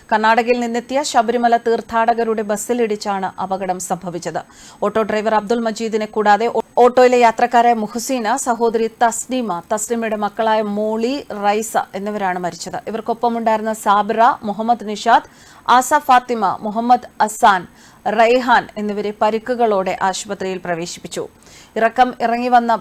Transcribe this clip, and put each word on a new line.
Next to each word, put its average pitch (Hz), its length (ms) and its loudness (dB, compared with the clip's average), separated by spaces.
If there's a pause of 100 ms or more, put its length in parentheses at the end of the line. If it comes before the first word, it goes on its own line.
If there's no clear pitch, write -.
(120)
കർണാടകയിൽ 226 480 2
നിന്നെത്തിയ 240 500 -2
ശബരിമല 240 460 2
തീർത്ഥാടകരുടെ 226 840 0
ബസ്സിലിടിച്ചാണ് 208 1040 -4
അപകടം 185 360 -4
സംഭവിച്ചത്. 175 600 -6 (400)
ഓട്ടോ 214 200 0
ഡ്രൈവർ 214 320 0
അബ്ദുൾ 214 340 0
മജീദിനെ 214 380 -4
കൂടാതെ 214 400 2 (100)
ഓ-, 226 80 -2 (140)
ഓട്ടോയിലെ 247 480 6
യാത്രക്കാരായ 240 480 4 (100)
മുഹസീന, 233 520 -4
സഹോദരി 226 540 -2 (120)
തസ്നീമ, 226 600 -2 (120)
തസ്നീമയുടെ 226 420 -4 (100)
മക്കളായ 220 360 0
മോളി, 214 520 -2 (300)
റൈസ 214 320 -2 (180)
എന്നിവരാണ് 196 440 -4
മരിച്ചത്. 175 400 -8 (120)
ഇവർക്കൊപ്പമുണ്ടായിരുന്ന 226 840 -2
സാബിറ, 214 500 0 (260)
മുഹമ്മദ് 220 400 -2
നിഷാദ്, 226 400 2 (400)
ആസ 254 300 4
ഫാത്തിമ, 247 640 2
മുഹമ്മദ് 233 500 0 (100)
അസാൻ, 208 420 2 (560)
റൈഹാൻ 233 480 4 (100)
എന്നിവരെ 208 440 -6
പരിക്കുകളോടെ 220 840 0
ആശുപത്രിയിൽ 190 600 -4
പ്രവേശിപ്പിച്ചു. 170 640 -8 (480)
ഇറക്കം 226 440 2
ഇറങ്ങി 240 280 -2
വന്ന 240 320 4